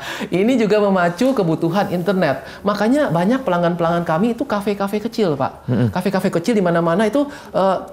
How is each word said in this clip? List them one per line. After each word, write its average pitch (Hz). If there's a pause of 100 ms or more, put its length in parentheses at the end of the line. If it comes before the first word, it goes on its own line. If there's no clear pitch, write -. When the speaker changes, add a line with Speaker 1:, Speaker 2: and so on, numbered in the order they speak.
Speaker 1:
<laughs> -
ini 202
juga 214
memacu 196
kebutuhan 170
internet. 180 (160)
Makanya 220
banyak 190
pelanggan-pelanggan 170
kami 214
itu 277
kafe-kafe 202
kecil, 208
Pak. 135
Speaker 2:
Mm-mm. 120
Speaker 1:
Kafe-kafe 190
kecil 180
di 208
mana-mana 170
itu, 285 (240)
eh, 185 (160)